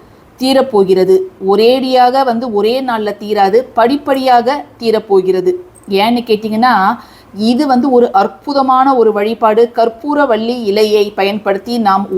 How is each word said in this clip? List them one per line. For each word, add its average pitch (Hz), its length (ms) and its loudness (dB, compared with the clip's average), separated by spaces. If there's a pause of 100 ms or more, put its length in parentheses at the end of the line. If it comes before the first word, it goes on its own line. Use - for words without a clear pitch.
(380)
தீரப்போகிறது. 196 800 2 (300)
ஒரேடியாக 254 760 2
வந்து 240 280 -4
ஒரே 220 300 -2
நாள்ல 214 340 -6
தீராது, 208 480 0 (100)
படிப்படியாக 254 880 0 (140)
தீரப்போகிறது. 190 720 0 (360)
ஏன்னு 214 320 0
கேட்டிங்கன்னா, 220 800 0 (360)
இது 240 320 0
வந்து 262 240 0
ஒரு 240 220 2
அற்புதமான 262 840 0
ஒரு 220 160 2
வழிபாடு. 220 640 0
கற்பூரவள்ளி 233 880 -2
இலையை 208 500 0
பயன்படுத்தி 202 640 -4
நாம் 196 280 0 (120)